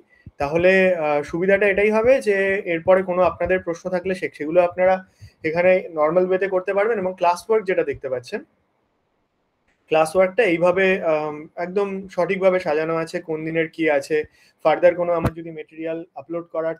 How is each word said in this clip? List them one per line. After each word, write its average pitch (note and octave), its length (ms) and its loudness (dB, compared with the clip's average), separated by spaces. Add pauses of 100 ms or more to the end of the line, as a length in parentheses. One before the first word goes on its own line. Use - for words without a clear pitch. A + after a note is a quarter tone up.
(380)
তাহলে, F3+ 580 2
আহ, D3+ 260 0
সুবিধাটা F#3+ 440 0
এটাই G3+ 240 2
হবে A#3 300 4
যে G3 440 0
এরপরে F3+ 380 2
কোনো F3+ 200 -2
আপনাদের F3 380 0
প্রশ্ন F3+ 300 -8
থাকলে F3+ 240 -2
সে-, D#3+ 200 -8
সেগুলো D#3+ 280 2
আপনারা F#3 420 2 (400)
এখানে F3+ 480 2
normal E3 340 2
ওয়েতে F#3+ 220 0
করতে F#3+ 260 -4
পারবেন। G#3+ 240 0
এবং F#3 180 -4
ক্লাস F3 320 0
ওয়ার্ক A3 180 0
যেটা E3+ 180 0
দেখতে C3+ 240 -8
পাচ্ছেন, B2+ 360 -8 (1400)
ক্লাস D#3+ 300 2
ওয়ার্কটা F#3+ 260 2
এইভাবে, F#3 640 2
আম, D3+ 520 -2
একদম F#3+ 520 -6
সঠিকভাবে F#3 520 0
সাজানো D#3+ 360 -2
আছে, E3 240 -4
কোন D#3 240 -8
দিনের D#3+ 240 -2
কি D#3+ 220 -2
আছে। D3+ 340 0 (380)
Further D#3+ 320 4
কোনো F3 180 -2
আমার E3 220 -2
যদি E3 160 -14
material D#3+ 540 -10 (100)
upload E3+ 300 -10
করার E3 360 -6